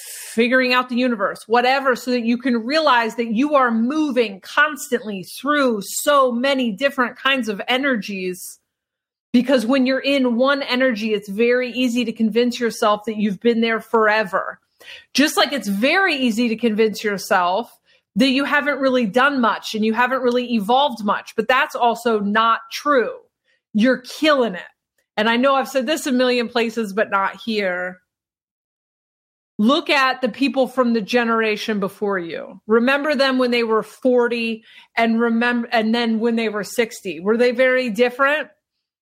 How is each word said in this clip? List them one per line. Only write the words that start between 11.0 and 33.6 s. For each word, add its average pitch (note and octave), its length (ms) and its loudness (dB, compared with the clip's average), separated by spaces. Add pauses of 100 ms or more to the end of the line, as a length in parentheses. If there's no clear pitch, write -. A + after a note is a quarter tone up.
it's G3+ 140 -6
very A#3+ 420 0
easy B3 340 0
to A3+ 80 -4
convince A#3 460 0
yourself G#3+ 460 0
that G#3+ 120 -6
you've G#3 220 -2
been A#3 220 2
there A3+ 180 0
forever. G#3+ 800 0 (560)
Just D4 220 2
like D#4+ 160 2
it's G#3 160 -4
very D4 480 2
easy B3 320 0
to A3+ 80 -2
convince A3 480 0
yourself G3 760 -2 (380)
that C4+ 140 4
you C4+ 120 0
haven't C#4+ 380 0
really B3+ 260 2
done B3+ 340 2
much G#3+ 360 -2
and G#3+ 80 0
you A3 100 0
haven't B3 280 0
really B3 320 0
evolved A#3 500 0
much, F#3 320 -4
but A3 100 -2
that's C#4 300 0
also A3+ 420 0
not A3 400 2 (140)
true. C#4 480 0 (520)
You're B3 280 2
killing B3+ 560 0
it. E3 60 -12 (540)
And G#3+ 140 0
I A#3 60 2
know C4+ 180 2
I've C4 140 0
said C4 180 -2
this D#4 220 -2
a C4+ 40 0
million B3 360 0
places, A3+ 440 -2
but G#3+ 180 -2
not G3 260 -2
here. F#3 640 -4 (1600)
Look C#4 300 2
at C4 320 2
the B3 60 0
people C4+ 380 0
from B3 260 0
the A3+ 100 0
generation A3+ 760 -2
before G3 400 -4
you. E3+ 480 -10
Remember C4+ 480 2
them C4 240 2
when B3 140 2
they A#3+ 100 2